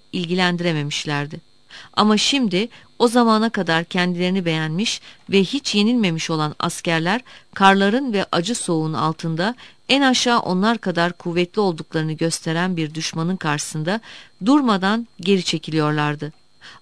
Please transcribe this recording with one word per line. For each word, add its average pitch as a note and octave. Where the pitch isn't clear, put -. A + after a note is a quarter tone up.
ilgilendirememişlerdi. E3+
Ama G#3+
şimdi G#3+
o A#3+
zamana A3+
kadar E3+
kendilerini F3+
beğenmiş D#3+
ve G3
hiç G#3
yenilmemiş G#3
olan D#3
askerler E3+
karların G3+
ve G3
acı F3+
soğuğun D#3+
altında D#3+
en C4+
aşağı B3
onlar G#3
kadar F3
kuvvetli F3
olduklarını D#3+
gösteren E3
bir D#3
düşmanın E3
karşısında D#3
durmadan A3+
geri F3+
çekiliyorlardı. D3+